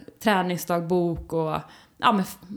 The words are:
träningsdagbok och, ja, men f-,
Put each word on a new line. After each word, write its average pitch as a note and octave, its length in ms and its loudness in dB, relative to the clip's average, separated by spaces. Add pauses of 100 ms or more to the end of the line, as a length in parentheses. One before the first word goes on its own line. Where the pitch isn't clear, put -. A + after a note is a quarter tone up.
(220)
träningsdagbok F3 1080 0
och, D#3+ 220 -2 (440)
ja, A#3+ 140 4
men G3+ 80 4
f-, - 180 -6 (180)